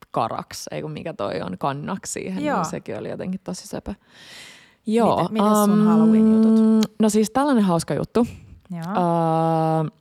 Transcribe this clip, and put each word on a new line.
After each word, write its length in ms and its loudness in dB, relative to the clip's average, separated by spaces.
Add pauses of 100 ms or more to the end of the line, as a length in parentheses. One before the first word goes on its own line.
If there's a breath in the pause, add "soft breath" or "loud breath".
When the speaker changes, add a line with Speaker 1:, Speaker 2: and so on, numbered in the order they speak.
(120)
Speaker 1:
karaks, 600 -6
ei 100 -10
kun 100 -12
mikä 220 -10
toi 280 -6
on, 160 -8
kannaksi 540 -8
siihen, 340 -8
Speaker 2:
Joo. 120 -2
Speaker 1:
niin 80 -2
sekin 340 -10
oli 100 -10
jotenkin 340 -8
tosi 240 -12
söpö. 260 -10 (920 loud breath)
Joo, 300 2
Speaker 2:
Miten, 160 -2
mites 320 4
sun 140 4
Speaker 1:
ähm, 80 4
Speaker 2:
Halloween-jutut? 1120 4
Speaker 1:
no 100 2
siis 220 0
tällainen 320 2
hauska 300 0
juttu. 340 0 (440 loud breath)
Speaker 2:
Joo. 160 -10
Speaker 1:
Öö, 1000 0 (120)